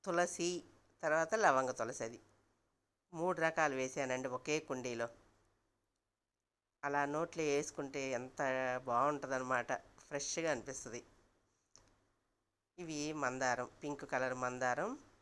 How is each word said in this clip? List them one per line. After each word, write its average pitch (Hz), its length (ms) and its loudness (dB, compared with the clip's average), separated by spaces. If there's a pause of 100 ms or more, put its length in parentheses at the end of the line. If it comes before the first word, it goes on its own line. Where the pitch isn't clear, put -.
తులసి, 175 580 0 (400)
తర్వాత 160 320 2
లవంగ 135 360 6
తులసి, 120 320 -4
అది 117 160 -8 (920)
మూడు 170 280 0
రకాలు 160 400 4
వేసానండి 131 460 -2 (100)
ఒకే 151 220 0
కుండీలో. 123 480 -4 (1800)
అలా 143 220 2
నోట్లో 160 380 -2
వేసుకుంటే 143 580 0 (180)
ఎంత 127 200 -10 (460)
బాగుంటుందన్నమాట, 131 880 0 (340)
ఫ్రెష్గా 156 440 -2
అనిపిస్తుంది. 120 520 -6 (1800)
ఇవి 156 340 -4
మందారం, 127 560 0 (140)
పింక్ 143 220 -4
కలర్ 127 280 0
మందారం 127 640 0 (240)